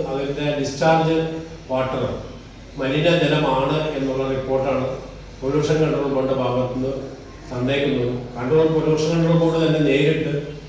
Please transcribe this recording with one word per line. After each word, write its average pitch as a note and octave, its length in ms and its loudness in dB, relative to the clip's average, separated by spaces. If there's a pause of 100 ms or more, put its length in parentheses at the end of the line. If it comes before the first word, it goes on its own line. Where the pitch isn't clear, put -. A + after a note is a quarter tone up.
(120)
അതിൻ്റെ C#3 340 -4 (140)
ഡിസ്ചാർജ് D#3+ 580 2 (540)
വാട്ടർ B2+ 320 -2 (800)
മലിനജലമാണ് D3+ 960 2 (220)
എന്നുള്ള C3+ 240 -2 (100)
റിപ്പോർട്ടാണ് C3 540 0 (540)
പൊല്യൂഷൻ D3 420 2
കൺട്രോൾ C#3 320 0
ബോർഡിൻ്റെ C3 280 0
ഭാഗത്തുനിന്ന് B2+ 500 0 (580)
തന്നേക്കുന്നത്. B2+ 640 0 (240)
കൺട്രോൾ, D#3 380 4
പൊല്യൂഷൻ D#3 400 2
കൺട്രോൾ E3 280 4
ബോർഡ് E3 220 2
തന്നെ D3+ 240 2
നേരിട്ട് D3+ 440 2 (360)